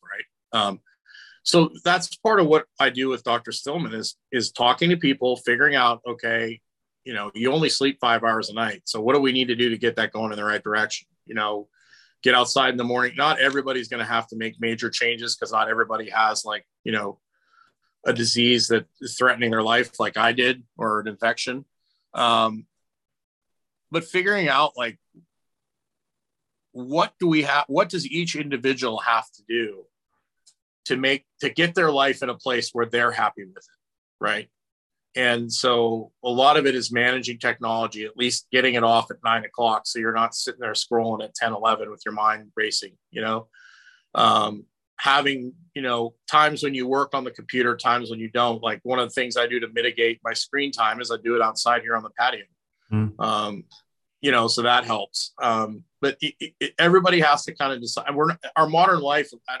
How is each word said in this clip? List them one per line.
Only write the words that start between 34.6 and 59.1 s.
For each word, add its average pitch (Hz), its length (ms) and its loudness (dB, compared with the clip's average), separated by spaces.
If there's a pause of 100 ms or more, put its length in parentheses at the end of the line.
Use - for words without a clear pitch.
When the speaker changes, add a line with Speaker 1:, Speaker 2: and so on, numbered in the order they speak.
Speaker 1:
And 120 360 0
so 117 600 0 (140)
a 123 40 0
lot 135 280 6
of 139 100 4
it 131 80 2
is 113 160 -4
managing 120 480 -2
technology, 113 640 -4
at 107 120 -12
least 123 340 -4
getting 127 240 4
it 117 80 2
off 113 300 4
at - 120 -12
nine 113 200 2
o'clock 110 420 0
so 120 140 -6
you're 113 120 0
not 113 220 0
sitting 123 260 -8
there 110 120 -6
scrolling 113 500 -2
at 107 120 -14
ten, 113 200 -2
eleven 107 360 0
with 104 140 -18
your 107 100 -8
mind 107 420 -2
racing, 104 420 -4 (140)
you 110 100 -6
know? 113 260 -4 (640)
Um, 107 520 2 (300)
having, 139 560 0 (220)
you 139 80 -8
know, 117 320 -2 (140)
times 151 360 2
when 139 100 -4
you 127 140 -4
work 135 260 0
on 135 80 -2
the 127 80 -10
computer, 120 460 -2
times 120 340 0
when 113 80 -10
you 113 100 -10
don't. 117 340 0
Like, 107 200 -4
one 123 160 -2
of 120 100 0
the - 60 -16
things 123 220 -2
I 120 100 2
do 120 140 -2
to 113 80 -6
mitigate 117 560 0
my 113 80 -4
screen 139 400 -4
time 113 280 0
is 117 120 -6
I 113 100 -2
do 117 140 0
it 113 60 2
outside 113 400 0
here 117 140 -2
on 110 60 -4
the 110 80 -14
patio. 120 340 -2 (480)
Speaker 2:
Mm. 107 280 -2
Speaker 1:
Um, 107 440 -4 (560)
you 139 100 0
know, 117 180 4
so 120 140 0
that 120 220 4
helps. 107 560 -6
Um, 110 440 -2 (160)
but 139 220 0
it, 147 180 -6
it, 160 180 -10
it, 143 200 -6
everybody 175 420 6
has 147 240 4
to - 100 -12
kinda 135 240 -2
decide. 120 360 -6
We're 151 140 2
not, - 160 -6 (120)
our 156 120 4
modern 175 320 4
life, 143 300 0 (180)